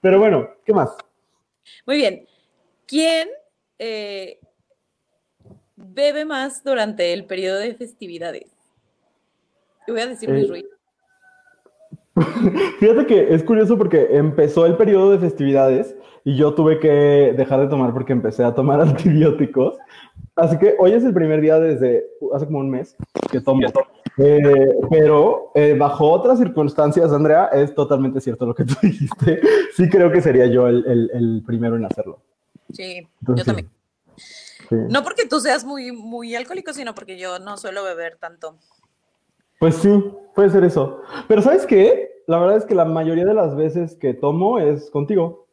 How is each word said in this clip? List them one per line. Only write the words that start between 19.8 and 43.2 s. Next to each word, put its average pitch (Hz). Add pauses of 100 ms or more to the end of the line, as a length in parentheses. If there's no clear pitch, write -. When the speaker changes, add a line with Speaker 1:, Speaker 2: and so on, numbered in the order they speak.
Speaker 1:
Así 165
que 202
hoy 190
es 233
el 247
primer 156
día 156
desde 131 (280)
hace 143
como 147
un 135
mes 131 (360)
que 127
tomo. 135 (560)
Eh, 139 (140)
pero, 151
eh, 147
bajo 143
otras 240
circunstancias, 151
Andrea, 156
es 139
totalmente 135
cierto 123
lo 120
que -
tú 127
<laughs> -
dijiste. - (340)
Sí 180
creo 180
que 175
sería 127
yo 123
el, 120
el, 120
el 113
primero 117
en 110
hacerlo. 92 (520)
Speaker 2:
Sí, 180 (140)
Speaker 1:
Entonces, 120
Speaker 2:
yo 117
también. 90 (480)
Speaker 1:
sí. - (140)
Speaker 2:
No 277
porque 440
tú 294
seas 226
muy, 262
muy 233
alcohólico, 320
sino 254
porque 190
yo 180
no 202
suelo 196
beber 170
tanto. 165 (1040)
Speaker 1:
Pues 160
sí, 202 (320)
puede 196
ser 185
eso. 156 (260)
Pero 214
¿sabes 311
qué? -
La 165
verdad 190
es 214
que 185
la 170
mayoría 160